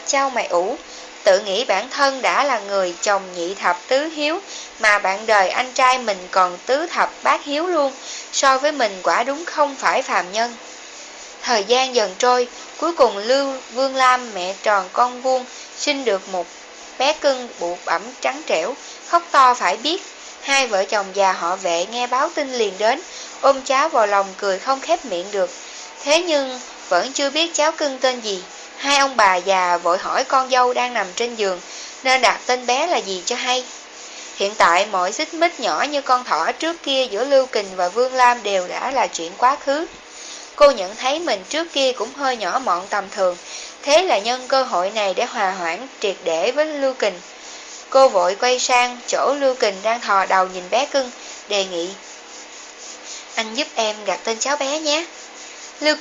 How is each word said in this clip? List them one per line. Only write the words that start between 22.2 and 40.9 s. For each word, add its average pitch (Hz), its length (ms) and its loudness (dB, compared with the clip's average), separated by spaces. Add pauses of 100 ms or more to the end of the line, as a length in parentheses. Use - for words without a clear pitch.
tin 269 180 -2
liền 208 240 0
đến, 240 240 2 (400)
ôm 269 200 4
cháu 269 280 2
vào 233 180 4
lòng 196 200 2 (100)
cười 190 220 0
không 269 220 -2
khép 330 240 0
miệng 190 260 -6
được. 190 180 0 (540)
Thế 311 180 2
nhưng 277 380 0 (300)
vẫn 208 240 2
chưa 277 160 0
biết 320 240 0
cháu 302 180 4
cưng 285 280 -2
tên 254 220 0
gì. 196 220 -6 (340)
Hai 277 200 2
ông 269 200 2
bà 196 180 6
già 180 420 2
vội 175 200 2
hỏi 190 260 0
con 262 260 2
dâu 247 240 4
đang 247 200 0
nằm 202 220 -2
trên 240 200 -4
giường, 190 260 0 (420)
nên 262 180 4
đặt 190 240 4
tên 247 200 0
bé 262 220 2
là 320 100 0
gì 190 280 -4
cho 240 100 -4
hay. 254 300 -2 (680)
Hiện 202 200 -2
tại 180 360 6
mọi 185 200 0
xích 311 220 -6
mích 339 260 0
nhỏ 214 300 0
như 294 120 -2
con 254 220 2
thỏ - 280 0
trước 330 320 -4
kia 262 280 0
giữa 214 140 -2
Lưu 269 200 6
Kình 196 300 -4
và 180 140 0
Vương 247 240 0
Lam 247 300 4
đều 190 240 0
đã 180 240 -4
là 226 160 2
chuyện 170 300 -8
quá 262 280 4
khứ. 349 200 0 (720)
Cô 285 160 8
nhận 208 240 -6